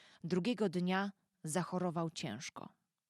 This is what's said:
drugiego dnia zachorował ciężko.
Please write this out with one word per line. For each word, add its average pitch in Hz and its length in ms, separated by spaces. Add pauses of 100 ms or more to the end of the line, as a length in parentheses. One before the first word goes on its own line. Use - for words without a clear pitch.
(240)
drugiego 185 460
dnia 185 420 (320)
zachorował 170 680
ciężko. - 640 (360)